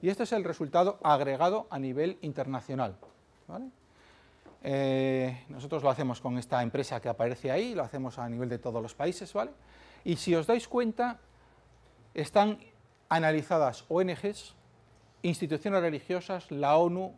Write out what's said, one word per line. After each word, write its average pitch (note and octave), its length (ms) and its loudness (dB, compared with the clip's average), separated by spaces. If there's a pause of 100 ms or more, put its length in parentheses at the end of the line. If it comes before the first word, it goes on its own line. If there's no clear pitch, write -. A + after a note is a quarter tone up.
Y E3+ 80 0
este G3 140 0
es A3+ 100 -2
el G#3 120 0
resultado F3 580 2
agregado D3+ 680 2
a D#3 80 -6
nivel C3+ 440 -2
internacional, C3 760 -4 (500)
¿vale? G3+ 200 -10 (960)
Eh, C3 840 0
nosotros C#3+ 340 -6
lo C#3 80 6
hacemos B2+ 300 -2
con B2 180 -2
esta B2 240 0
empresa B2 380 -4
que - 80 -4
aparece B2 420 -2
ahí, A3 240 0
lo D#3+ 80 -2
hacemos C3 360 -8
a A#2+ 100 -6
nivel A#2+ 200 -4
de A#2 100 -4
todos A#2 240 -4
los A2+ 120 -10
países, F3+ 380 -6
¿vale? A3+ 180 -2 (540)
Y E3+ 120 0
si F3 180 2
os D#3+ 120 2
dais A#3 220 2
cuenta, A#3+ 500 0 (960)
están G3+ 440 2 (500)
analizadas D#3 800 2
O E3+ 120 4
N F#3 140 2
Gs, - 400 -8 (680)
instituciones F3 580 0
religiosas, F3 720 -4
la C#3+ 260 4
onu, F3 420 2